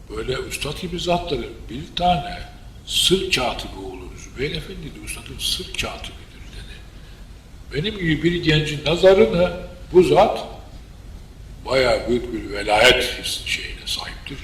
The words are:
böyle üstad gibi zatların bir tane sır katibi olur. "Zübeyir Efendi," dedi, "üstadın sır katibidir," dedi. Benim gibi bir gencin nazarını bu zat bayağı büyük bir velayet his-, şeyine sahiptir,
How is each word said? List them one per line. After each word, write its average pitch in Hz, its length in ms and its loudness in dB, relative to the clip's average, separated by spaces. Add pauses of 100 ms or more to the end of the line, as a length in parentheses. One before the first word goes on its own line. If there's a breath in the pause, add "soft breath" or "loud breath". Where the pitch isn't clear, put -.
böyle 113 240 -4
üstad 131 480 -6
gibi 175 180 -6
zatların 156 540 -2 (160)
bir 131 260 -10
tane 175 440 2 (460)
sır - 460 2
katibi - 540 -2
olur. 90 320 -12
"Zübeyir 147 380 -6
Efendi," 175 260 -10
dedi, 139 240 -14
"üstadın - 340 -12
sır - 260 -4
katibidir," - 760 -10 (120)
dedi. - 200 -14 (1000 loud breath)
Benim 196 260 -4
gibi 156 240 0
bir 170 200 2
gencin 151 420 2
nazarını 180 680 6 (420)
bu 175 100 10
zat 160 440 6 (1160)
bayağı 120 440 4
büyük 120 240 0
bir 101 160 -6
velayet 104 540 6
his-, - 420 -6
şeyine - 400 -6
sahiptir, - 580 -8